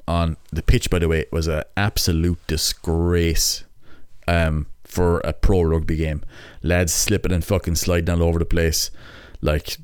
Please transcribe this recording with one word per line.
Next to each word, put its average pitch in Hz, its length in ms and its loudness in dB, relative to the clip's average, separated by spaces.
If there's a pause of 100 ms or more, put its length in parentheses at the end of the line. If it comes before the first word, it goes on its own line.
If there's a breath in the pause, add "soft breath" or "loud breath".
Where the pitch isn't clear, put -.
on 82 300 0 (140)
the 80 120 -4
pitch, - 260 4
by 90 80 2
the 82 120 2
way. 80 100 2
It - 140 -6
was 80 140 0
an 78 160 -2 (140)
absolute 87 680 0
disgrace, 82 1160 0 (640 soft breath)
um, 80 400 2 (180)
for 87 340 0
a 78 140 -2
pro 95 280 4
rugby 80 360 2
game. 78 260 -2 (400 loud breath)
Lads 87 300 2
slipping 92 400 0
and 85 100 0
fucking 90 320 0
sliding 87 400 0
all 85 80 2
over 85 160 2
the 85 60 -2
place. 82 440 0 (520 loud breath)
Like, - 420 -2